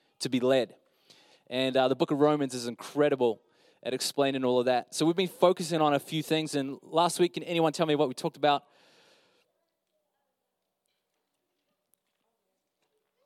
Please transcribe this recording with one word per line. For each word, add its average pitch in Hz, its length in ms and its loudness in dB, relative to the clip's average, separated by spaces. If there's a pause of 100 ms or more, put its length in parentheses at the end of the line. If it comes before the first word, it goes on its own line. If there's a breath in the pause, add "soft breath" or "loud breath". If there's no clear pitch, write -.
(200)
to 139 100 -6
be 123 100 0
led. 127 340 2 (760)
And, 131 280 -2
uh, 131 100 4
the 131 80 2
book 147 160 -2
of 143 80 -2
Romans 147 340 2
is 120 140 -6
incredible 120 720 0 (420)
at 120 100 -6
explaining 139 500 -2
all 123 160 2
of 120 60 0
that. 123 300 -2
So 156 100 0
we've 165 100 2
been 185 120 0
focusing 175 540 0
on 151 120 4
a 139 60 2
few 156 240 -6
things, 156 320 -2
and 139 260 -6
last 165 380 -2
week, 175 140 2
can 170 100 -8
anyone 165 300 0
tell 175 120 -2
me 151 100 0
what 143 120 2
we 131 60 -6
talked - 240 -8
about? 143 260 0 (4000)